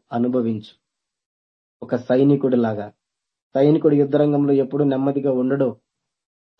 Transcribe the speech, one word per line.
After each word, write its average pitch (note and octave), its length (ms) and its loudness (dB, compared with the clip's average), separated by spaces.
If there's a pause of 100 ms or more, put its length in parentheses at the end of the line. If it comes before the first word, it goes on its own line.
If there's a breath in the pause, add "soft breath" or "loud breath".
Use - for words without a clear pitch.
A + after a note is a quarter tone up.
(120)
అనుభవించు." A#2+ 600 -4 (1080)
ఒక B2 140 -4
సైనికుడిలాగా. B2 960 0 (600)
సైనికుడు D3+ 400 4
యుద్ధరంగంలో C#3+ 580 2
ఎప్పుడు C#3 320 0
నెమ్మదిగా C3+ 480 -2
ఉండడు, B2+ 440 -2 (840)